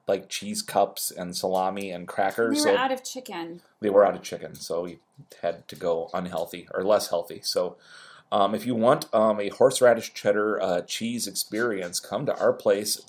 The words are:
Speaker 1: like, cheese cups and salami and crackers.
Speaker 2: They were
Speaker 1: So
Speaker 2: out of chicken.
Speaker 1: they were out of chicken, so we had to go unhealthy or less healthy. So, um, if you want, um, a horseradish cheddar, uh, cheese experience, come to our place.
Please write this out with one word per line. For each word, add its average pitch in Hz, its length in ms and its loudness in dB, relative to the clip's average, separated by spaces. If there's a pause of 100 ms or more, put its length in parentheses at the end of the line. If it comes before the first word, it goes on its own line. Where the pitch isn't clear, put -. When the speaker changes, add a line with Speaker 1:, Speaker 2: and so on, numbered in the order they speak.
Speaker 1:
like, 98 200 0
cheese 104 340 -8
cups - 480 0
and 90 260 -8
salami 95 540 -2
and 87 180 -10
crackers. 117 560 0
Speaker 2:
They 302 80 4
were 247 40 4
Speaker 1:
So 247 60 0
Speaker 2:
out 262 100 0
of 254 120 -6
chicken. 175 560 -10 (200)
Speaker 1:
they - 100 0
were - 140 8
out 92 100 4
of 90 80 -12
chicken, 80 320 -12
so 85 280 -6
we 87 160 -10 (440)
had 85 260 -4
to - 80 -16
go 82 380 -2
unhealthy 87 600 -6
or 92 80 -2
less 98 280 2
healthy. 85 320 -4
So, 90 340 -2 (560)
um, 101 220 2
if 107 120 -4
you 123 80 0
want, 117 400 2
um, 107 260 4
a 101 100 -4
horseradish 120 640 4
cheddar, 104 460 0
uh, 90 220 0
cheese 117 460 -6
experience, 98 720 -4
come 127 260 -4
to - 140 0
our 110 120 6
place. 107 560 0